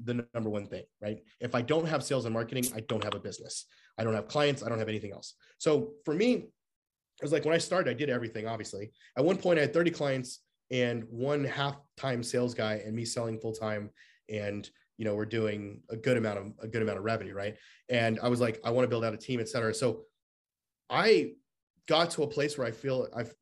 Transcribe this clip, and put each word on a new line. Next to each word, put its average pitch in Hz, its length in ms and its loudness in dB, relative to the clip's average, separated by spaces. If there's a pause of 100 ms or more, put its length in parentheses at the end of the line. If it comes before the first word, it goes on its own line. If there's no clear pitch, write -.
the 120 300 -2
number 110 160 -2
one 101 160 -2
thing, - 160 -10 (180)
right? 107 220 -6 (160)
If - 160 -2
I 120 80 2
don't 160 240 2
have 151 160 0
sales 127 220 0
and 113 80 -2
marketing, 117 320 -2 (100)
I 113 60 -6
don't 110 220 -2
have 104 120 -4
a 98 40 -6
business. - 460 -10 (320)
I 113 60 -2
don't 113 100 2
have 104 160 -2
clients. 143 340 2
I 113 60 -4
don't 113 100 -2
have 107 80 -2
anything 107 240 -4
else. - 220 -14 (240)
So 147 340 2 (140)
for 156 80 0
me, 220 200 4
it - 880 -12
was 147 120 -2
like, 156 100 4
when 151 100 2
I 170 40 8
started, 165 320 2
I 113 40 2
did 139 160 -2
everything, 117 380 -2
obviously. 107 440 -6 (260)
At 135 80 6
one 190 100 6
point, 180 240 4
I 147 40 6
had 143 100 2
thirty 170 180 4
clients 135 480 -2 (320)
and 120 380 2
one 139 340 0
half-time 135 800 -2
sales 123 300 0
guy 110 220 0 (100)
and 110 100 -4
me 117 80 -2
selling 113 360 -4
full-time. 107 500 -4 (400)
And, 104 400 -4 (280)
you 113 60 -6
know, 104 120 0
we're 104 100 0
doing 107 640 -2
a 110 80 -6
good 127 180 2
amount 107 240 0
of, 101 220 -10
a 113 60 -8
good 110 140 -2
amount 107 160 0
of 95 60 -6
revenue, 104 300 -2
right? 101 240 -6 (320)
And 113 320 2
I 123 80 2
was 120 100 4
like, 117 240 2
"I 117 60 -2
wanna 123 180 4
build 117 160 0
out 113 100 0
a 107 40 -8
team, 123 240 -4
et 110 80 -6
cetera." 110 240 0
So - 320 0 (840)
I 165 440 6 (560)
got 165 220 6
to 151 120 0
a 143 40 2
place 147 300 0
where 123 100 0
I 117 40 -2
feel, 131 420 -2
I've 117 280 -6